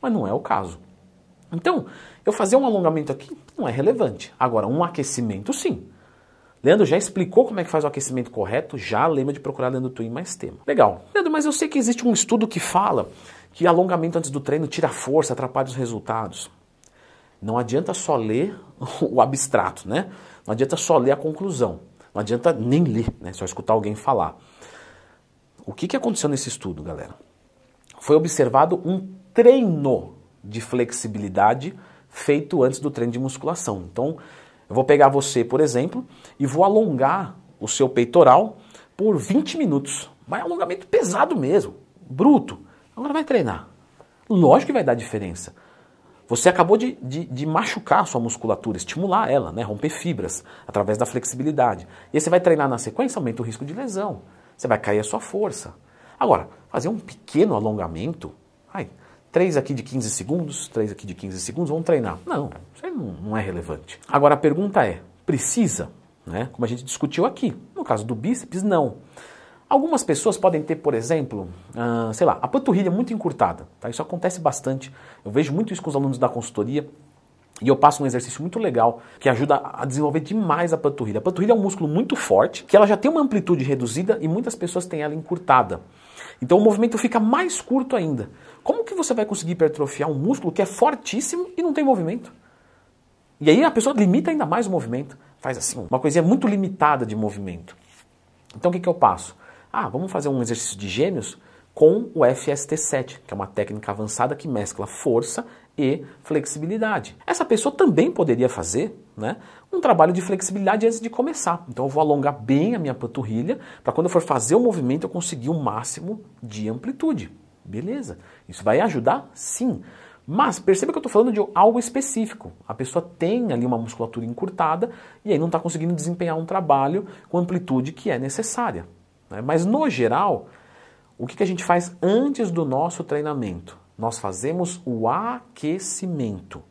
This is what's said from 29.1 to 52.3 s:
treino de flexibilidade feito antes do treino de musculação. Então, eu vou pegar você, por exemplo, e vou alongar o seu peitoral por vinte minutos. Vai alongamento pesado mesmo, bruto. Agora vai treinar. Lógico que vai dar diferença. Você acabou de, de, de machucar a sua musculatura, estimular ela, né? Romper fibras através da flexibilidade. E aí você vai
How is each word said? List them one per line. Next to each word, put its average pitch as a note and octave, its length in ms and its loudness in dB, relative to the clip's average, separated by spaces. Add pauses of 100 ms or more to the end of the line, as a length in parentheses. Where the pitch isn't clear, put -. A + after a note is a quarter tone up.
treino D#3+ 840 6 (280)
de G#2 160 -10
flexibilidade A2+ 1160 0 (340)
feito D3 540 0
antes C3 160 2
do D3 100 -4
treino A#2+ 240 -4
de A#2+ 60 -4
musculação. C3 720 -6
Então, D3+ 260 -4 (500)
eu G#2 80 -6
vou C3 80 4
pegar C#3 260 8
você, C#3 340 2
por B2+ 180 0
exemplo, D3+ 440 0 (340)
e C#3+ 80 0
vou D3+ 160 4
alongar F#3 760 2 (220)
o G#2+ 80 -6
seu C3+ 200 2
peitoral C3+ 720 6 (400)
por G3+ 200 2
vinte A3 380 0
minutos. D#3+ 540 -2 (180)
Vai F3 140 -4
alongamento E4+ 460 -4
pesado C#4+ 480 2
mesmo, E3 400 2 (340)
bruto. D3 500 4 (360)
Agora C#4 180 -6
vai D#4 100 -2
treinar. D#3+ 460 0 (580)
Lógico G3 400 6
que C#4+ 60 -4
vai A#3+ 100 2
dar B2+ 120 2
diferença. G2+ 580 -8 (760)
Você A#2+ 200 2
acabou G3+ 300 6
de, A#3+ 240 -2
de, C#3+ 240 -8
de C3 200 -8
machucar E3 580 2
a - 20 0
sua A#2+ 160 -2
musculatura, A2+ 560 -2
estimular F#3+ 520 -2
ela, A#2+ 220 2
né? A2 120 -6
Romper A2 260 -4
fibras B2+ 560 -6 (200)
através G#2+ 320 0
da A#2+ 80 0
flexibilidade. B2+ 800 -2 (280)
E - 20 -2
aí D3+ 60 4
você D#3+ 80 -2
vai F3+ 100 6